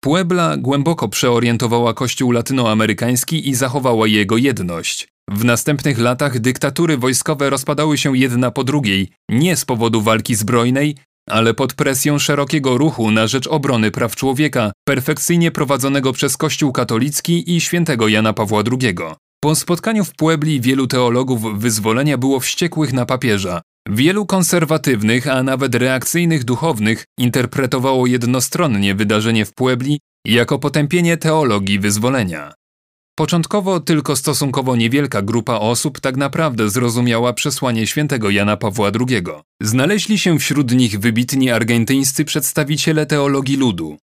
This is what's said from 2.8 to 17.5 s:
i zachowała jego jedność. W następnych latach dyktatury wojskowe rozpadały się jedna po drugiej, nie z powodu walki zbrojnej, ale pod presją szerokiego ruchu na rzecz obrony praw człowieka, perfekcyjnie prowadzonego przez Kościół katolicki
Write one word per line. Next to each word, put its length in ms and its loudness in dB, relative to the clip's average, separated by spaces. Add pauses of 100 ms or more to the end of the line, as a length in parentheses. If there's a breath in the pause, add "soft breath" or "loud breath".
i 60 0
zachowała 520 2
jego 300 2
jedność. 720 -2 (240)
W 140 -2
następnych 540 0
latach 400 0
dyktatury 580 0
wojskowe 520 -2
rozpadały 480 -2
się 200 0
jedna 340 2
po 120 -4
drugiej, 460 0 (200)
nie 260 2
z 100 -4
powodu 360 0
walki 340 0
zbrojnej, 600 0 (340 loud breath)
ale 240 2
pod 200 -2
presją 460 0
szerokiego 580 0
ruchu 340 0
na 160 2
rzecz 200 -2
obrony 440 0
praw 240 -4
człowieka, 560 0 (160)
perfekcyjnie 640 0
prowadzonego 640 0
przez 240 -2
Kościół 340 0
katolicki 840 -2